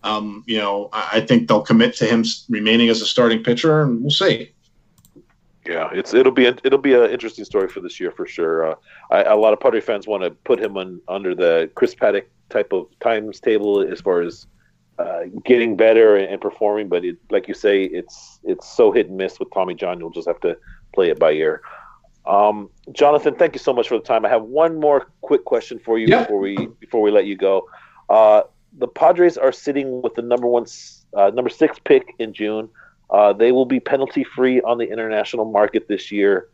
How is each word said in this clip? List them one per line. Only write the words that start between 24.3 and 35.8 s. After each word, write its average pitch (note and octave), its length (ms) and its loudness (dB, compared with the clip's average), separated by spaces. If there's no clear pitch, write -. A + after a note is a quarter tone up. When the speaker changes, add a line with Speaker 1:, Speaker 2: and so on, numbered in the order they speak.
Speaker 2:
one D#3 360 -2
more D3 320 0
quick - 240 0
question A#2 340 -4
for A2+ 200 -2
you A2+ 100 0
Speaker 1:
Yeah. A#3+ 140 4
Speaker 2:
before G#2 160 -4
we, G2 280 -6
before - 220 -4
we G#2 100 2
let G2+ 140 4
you G2+ 120 -8
go. G2 320 -2
Uh, G#2+ 340 6
the B2 100 -6
Padres E3+ 500 2
are C3+ 140 2
sitting C3+ 500 -6
with B2 140 -6
the A#2+ 60 -6
number A#2+ 260 -2
one A#2+ 160 0
s-, - 500 -20
uh, G3 200 4
number B2 160 -2
six - 300 0
pick - 400 2
in A2 140 -8
June. G#2+ 360 -6
Uh, G2+ 220 4
they A2+ 220 4
will C3 120 2
be B2+ 140 -2
penalty C3+ 460 -4
free B2+ 380 0
on A#2+ 140 -2
the A#2 60 -4
international A2 600 -6
market G#2+ 420 0